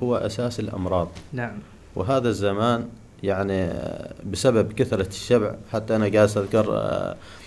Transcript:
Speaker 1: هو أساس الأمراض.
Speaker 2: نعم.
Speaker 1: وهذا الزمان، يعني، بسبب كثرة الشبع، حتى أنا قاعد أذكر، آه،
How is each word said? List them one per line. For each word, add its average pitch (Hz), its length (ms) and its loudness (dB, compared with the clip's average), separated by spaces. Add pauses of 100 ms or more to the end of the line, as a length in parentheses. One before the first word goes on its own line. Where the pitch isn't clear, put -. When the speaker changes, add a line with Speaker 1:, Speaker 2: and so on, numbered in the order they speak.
Speaker 1:
هو 120 140 2
أساس 117 440 -2
الأمراض. 90 480 0 (240)
Speaker 2:
نعم. 123 200 -6 (440)
Speaker 1:
وهذا 131 320 2
الزمان، 104 560 2 (380)
يعني، 95 500 0 (600)
بسبب 113 400 2
كثرة 104 360 0
الشبع، - 460 0 (180)
حتى 110 240 0
أنا 110 80 4
قاعد 104 240 6 (100)
أذكر، 107 320 2
آه، 52 460 -2 (300)